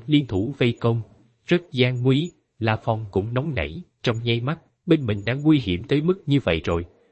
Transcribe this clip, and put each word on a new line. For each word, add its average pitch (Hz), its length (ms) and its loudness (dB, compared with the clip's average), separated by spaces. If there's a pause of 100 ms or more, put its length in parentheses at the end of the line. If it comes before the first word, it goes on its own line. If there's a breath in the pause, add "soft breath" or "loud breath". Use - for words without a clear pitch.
liên 143 200 2
thủ 113 320 -2
vây 120 220 2
công, 117 220 0 (440)
rất 175 160 2 (100)
gian 123 300 0
nguy. 135 280 2 (280)
La 110 260 0
Phong 110 260 -2
cũng 107 240 -2
nóng 139 200 -4
nảy, 123 280 -6 (200)
trong 113 200 0
nháy 117 180 0
mắt, 139 180 -4 (280)
bên 160 200 2
mình 107 200 -2
đã 117 80 -2
nguy 147 240 4
hiểm 95 240 -2
tới 143 200 0
mức 180 240 -2
như 139 180 2
vậy 82 200 0
rồi, 85 200 0 (280 soft breath)